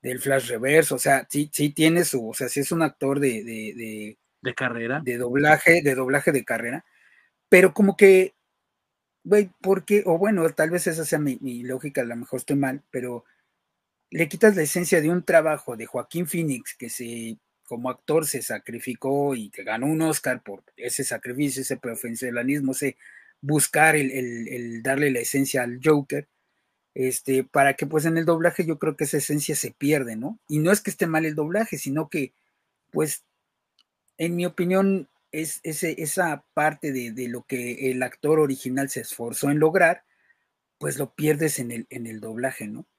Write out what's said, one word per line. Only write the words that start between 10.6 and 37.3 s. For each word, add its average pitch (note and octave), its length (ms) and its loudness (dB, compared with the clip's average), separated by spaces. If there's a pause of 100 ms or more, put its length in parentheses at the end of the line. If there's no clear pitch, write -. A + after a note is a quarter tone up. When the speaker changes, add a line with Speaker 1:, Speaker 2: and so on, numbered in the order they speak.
Speaker 1:
vez F3 160 -2
esa D#3+ 180 -2
sea D#3 140 0
mi, C#3 200 -2
mi B2 240 -8
lógica, C3 380 -4
a A#2+ 40 -2
lo A#2 120 -8
mejor B2 220 -8
estoy C#3+ 180 -2
mal, C#3 240 -2 (100)
pero B2 320 -8 (880)
le D#3+ 180 0
quitas G#3 280 4
la E3 80 2
esencia F3 380 2
de D3+ 100 2
un F3 120 0
trabajo D#3 540 2
de A2 80 -10
Joaquín E3 400 -6
Phoenix, D3+ 500 -4
que A#2+ 140 -12
se, A#2 480 -10 (260)
como B2 280 -8
actor D#3 340 0
se C3 160 -4
sacrificó C3 960 -4
y G#2+ 160 -8
que - 120 -16
ganó A2+ 220 -4
un D#3+ 160 0
Oscar D3 400 -2
por - 220 -16 (140)
ese A#2+ 260 -6
sacrificio, C3 580 -4
ese C3 160 -6
profesionalismo, B2 960 -4
ese C3 260 -2 (440)
buscar D3+ 560 4
el, C3+ 140 2
el, A#2+ 360 -6
el A#2 360 -10
darle C3+ 280 2
la B2 80 -2
esencia C3+ 440 0
al A#2+ 200 -8
Joker, D3 440 2 (680)
este, C3 500 0
para C#3 300 2
que, - 120 -4
pues, D3+ 200 0
en E3 120 2
el E3 80 0
doblaje E3 400 2
yo D#3+ 140 -4
creo D#3 160 -2
que - 80 -2
esa D3 140 -2
esencia D3 380 -2
se B2+ 160 -6
pierde, C#3 440 0
¿no? C#3+ 320 -8
Y D3+ 120 0
no E3 120 2
es G#3 80 4
que G3 120 -8
esté F3+ 160 -2
mal D#3+ 180 0
el D3+ 100 -4
doblaje, E3 420 -2
sino D3+ 300 -4
que, C#3+ 260 -6 (580)
pues, D3+ 340 -4 (920)
en E3+ 200 -2
mi F3 80 -2
opinión, F#3+ 640 0 (240)
es, D#3 300 -8
ese, D#3+ 380 -6
esa D#3 520 -2
parte D3+ 400 0
de, A#2+ 180 -6
de A#2+ 160 -8
lo A#2+ 160 -8